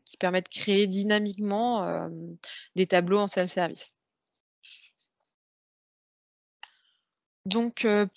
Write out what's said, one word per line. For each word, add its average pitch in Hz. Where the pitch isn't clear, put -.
qui -
permet 180
de -
créer 202
dynamiquement, 202
euh, 170
des 185
tableaux 180
en 208
self-service. 180
Donc, 233
euh, 208